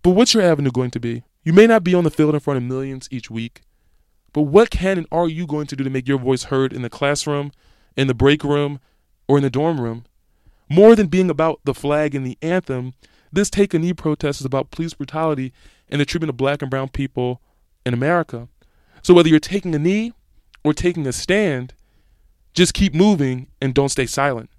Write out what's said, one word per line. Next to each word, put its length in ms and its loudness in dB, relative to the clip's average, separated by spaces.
But 80 4
what's 240 2
your 80 2
avenue 280 2
going 200 -4
to 100 -8
be? 220 -8
You 100 0
may 120 10
not 180 4
be 100 0
on 100 2
the 60 2
field 240 2
in 60 -2
front 180 -2
of 40 -4
millions 480 -8
each 200 -12
week, 320 -10
but 80 0
what 260 4
can 300 -2
and 120 -8
are 180 -2
you 180 -6
going 220 -6
to 80 -10
do 60 -6
to 60 -4
make 180 -6
your 120 0
voice 260 -2
heard 300 -2
in 80 -8
the 80 -8
classroom, 640 -4
in 100 0
the 60 0
break 320 2
room, 360 -2
or 120 2
in 40 2
the 60 0
dorm 320 -2
room? 240 -8
More 280 10
than 120 0
being 200 2
about 360 -2
the 100 -2
flag 400 -2
and 120 -6
the 140 -10
anthem, 540 -4
this 200 0
Take 240 0
a 40 0
Knee 140 -2
protest 480 -4
is 60 -8
about 240 -4
police 240 -8
brutality 580 -6
and 100 -2
the 60 0
treatment 240 -4
of 80 -10
black 240 -2
and 80 -8
brown 180 -4
people 540 -6
in 80 -2
America. 560 -2
So 100 6
whether 160 8
you're 100 6
taking 360 -4
a 40 -2
knee 360 -2
or 80 -16
taking 340 -4
a 60 -4
stand, 640 -2
just 180 4
keep 220 0
moving 540 2
and 140 -4
don't 160 2
stay 160 -2
silent. 420 -4